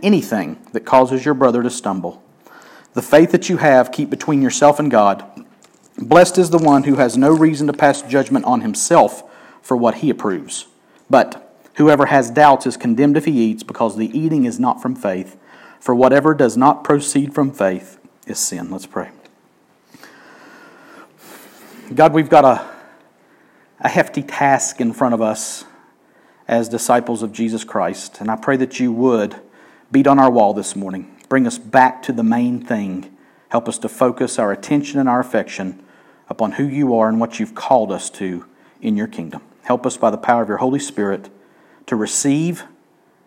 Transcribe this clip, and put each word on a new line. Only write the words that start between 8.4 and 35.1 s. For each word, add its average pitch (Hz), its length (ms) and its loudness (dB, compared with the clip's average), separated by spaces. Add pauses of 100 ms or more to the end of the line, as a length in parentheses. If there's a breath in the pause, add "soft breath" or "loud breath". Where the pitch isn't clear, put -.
on 120 160 0
himself 113 640 0 (380 loud breath)
for - 140 -4
what 117 200 0
he 151 140 -4
approves. 90 580 -6 (420 soft breath)
But - 380 0 (280)
whoever 143 320 4
has 131 220 2
doubts 135 380 4
is 120 80 -6
condemned 135 400 0
if 160 80 -2
he 165 80 -2
eats, 113 320 0
because 107 320 -4
the 110 220 -4
eating 156 260 0
is 117 160 -4
not 127 220 -2
from 131 120 -4
faith. 92 440 -8 (420 soft breath)
For 120 160 -2
whatever 135 380 6
does 120 240 2
not 143 260 2
proceed 143 500 0
from 139 180 0
faith 95 460 -4 (300)
is - 120 -10
sin." 87 300 -8
Let's 98 180 -14
pray. - 240 -10 (2750 loud breath)
God, 156 180 -4
we've 151 160 -6
got 147 160 2
a, 120 240 -2 (1120 loud breath)
a 127 100 -2
hefty 156 320 -2
task - 580 -2
in 117 140 -2
front 123 200 0
of 110 80 -2
us - 420 -6 (840 soft breath)
as 117 200 -2
disciples 117 560 -2
of 104 80 -8
Jesus 110 320 -6
Christ, - 560 -6
and 107 100 -8
I 110 60 -4
pray 135 220 -2
that 131 220 -4
you 123 120 0
would 113 440 0 (560 soft breath)
beat 139 160 4
on 139 120 6
our 135 100 6
wall 107 240 4
this 101 220 -8
morning. 95 460 -12 (100)
Bring 131 160 2
us 117 100 -6
back 127 460 2
to - 80 -6
the 117 120 -4
main 120 360 0
thing. 98 580 -8 (300 soft breath)
Help 117 220 -2
us - 80 -6
to 110 100 -8
focus 123 500 -2
our 104 140 0
attention 139 480 -4
and 131 80 0
our 123 140 0